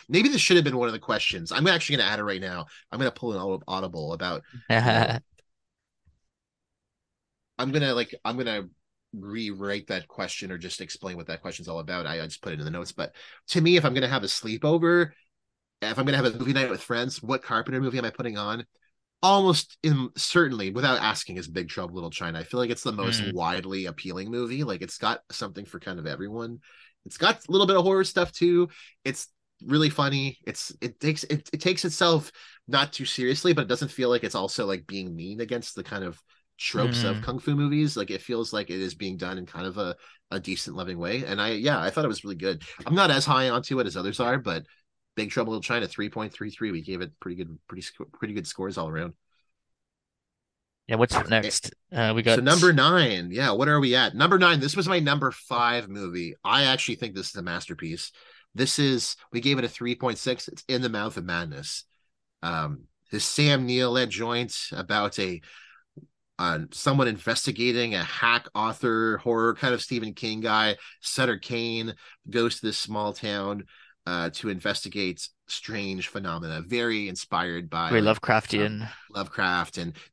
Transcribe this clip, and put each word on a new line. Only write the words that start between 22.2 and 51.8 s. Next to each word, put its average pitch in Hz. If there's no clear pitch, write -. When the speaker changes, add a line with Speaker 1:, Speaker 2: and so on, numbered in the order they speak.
Speaker 1:
I 82
feel 123
like 120
it's 120
the 120
most 98
Speaker 2:
Mm. 98
Speaker 1:
widely 92
appealing 90
movie. 123
Like, 95
it's 92
got 113
something 101
for 95
kind 180
of 156
everyone. 113
It's -
got 214
a -
little 190
bit 196
of 180
horror 190
stuff, 175
too. 175
It's 135
really 147
funny. 139
It's, -
it 120
takes, 156
it, 151
it 151
takes 185
itself 165
not 139
too 131
seriously, 143
but 147
it 113
doesn't 151
feel 127
like 120
it's 101
also, 101
like, 95
being 95
mean 95
against 117
the 92
kind 98
of 87
tropes 117
of 107
Speaker 2:
Mm. 107
Speaker 1:
kung 123
fu 147
movies. 147
Like, 101
it 95
feels 117
like 101
it 95
is 90
being 92
done 92
in 90
kind 87
of 92
a, 92
a 98
decent, 92
loving 90
way. 104
And 101
I, 104
yeah, 117
I -
thought 151
it -
was 107
really 101
good. 87
I'm 156
not 190
as 135
high 131
onto 123
it 117
as 92
others 98
are, 123
but 87
Big 107
Trouble 113
in 110
Little 101
China, 117
three 104
point 107
three 107
three. 107
We 85
gave 90
it 87
pretty 87
good, 82
pretty 90
sc-, -
pretty 107
good 101
scores 95
all 82
around. 80
Speaker 2:
Yeah, 117
what's 117
Speaker 1:
Eh, -
Speaker 2:
next? 107